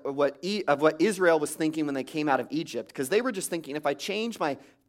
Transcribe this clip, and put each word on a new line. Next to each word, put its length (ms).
of 100
what 260
E-, 260
of 140
what 200
Israel 360
was 140
thinking 340
when 100
they 80
came 260
out 100
of 100
Egypt, 440
'cause 160
they 120
were 100
just 180
thinking, 260
"If 100
I 80
change 460
my 180